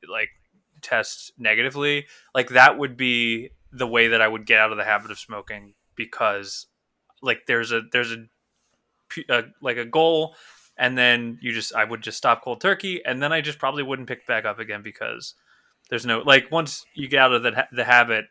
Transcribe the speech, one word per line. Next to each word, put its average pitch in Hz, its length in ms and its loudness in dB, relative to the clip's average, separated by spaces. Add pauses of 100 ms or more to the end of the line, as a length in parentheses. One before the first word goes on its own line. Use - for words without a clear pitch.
like, 110 200 -4 (520)
test - 560 -4
negatively, 135 720 0 (260)
like, 127 160 0
that 127 300 8
would 127 180 -6
be 120 540 0 (200)
the 127 140 -4
way 117 220 4
that 113 140 4
I 110 60 6
would 110 200 -4
get 113 120 6
out 110 120 4
of 104 80 -6
the 101 60 -2
habit 107 260 0
of 104 80 -14
smoking, 101 560 -14 (200)
because, 101 720 -4 (560)
like, 123 240 -2
there's 117 260 0
a, 113 100 -2 (100)
there's 120 200 0
a, 113 140 -12 (840)
p-, - 200 -12
a, 120 140 2 (180)
like, 123 160 -4
a 120 80 -6
goal, 156 500 0 (400)
and 127 220 -2
then 120 420 0
you 120 140 -8
just, 113 220 -8
I 113 80 2
would 110 180 -6
just 110 160 -12
stop 120 260 0
cold 120 180 -8
turkey, 190 440 -4
and 127 160 -4
then 147 100 -2
I 160 100 -2
just 147 180 -10
probably 139 240 -4
wouldn't 131 240 -8
pick 123 140 -8
it - 60 -20
back 110 180 -2
up 104 120 -4
again, 107 240 -10
because 113 540 -12 (540)
there's 117 160 -6
no, 117 140 -2
like, 135 320 2
once 156 420 -6
you 143 140 -12
get 139 120 0
out 127 140 4
of 117 100 0
the 120 100 -2
ha-, 123 180 -4
the 120 120 -4
habit 117 480 4